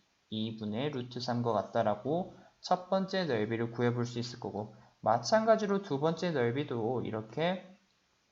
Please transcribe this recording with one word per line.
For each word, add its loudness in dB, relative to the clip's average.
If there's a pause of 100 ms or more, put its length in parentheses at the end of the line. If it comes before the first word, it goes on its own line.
(300)
이분의 -4
루트 -6
삼과 0
같다라고 0 (240)
첫 -2
번째 0
넓이를 0
구해볼 2
수 -6
있을 -6
거고, -6 (240)
마찬가지로 4
두 -2
번째 0
넓이도 0
이렇게 -2 (680)